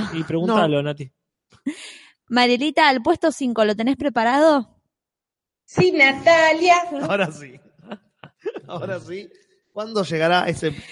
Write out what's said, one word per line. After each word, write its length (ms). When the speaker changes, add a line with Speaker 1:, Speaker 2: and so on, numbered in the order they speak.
Speaker 1:
Y 100
pregúntalo, 540
Speaker 2:
No. 60
Speaker 1:
Nati. 280
Speaker 3:
Marielita, 600
¿al 120
puesto 300
cinco 340
lo 100
tenés 220
preparado? 720
Speaker 4:
Sí, 260
Natalia. 840
Speaker 2:
Ahora 300
sí. 280
<laughs> 560
Ahora 320
sí. 300
¿Cuándo 320
llegará 440
ese 240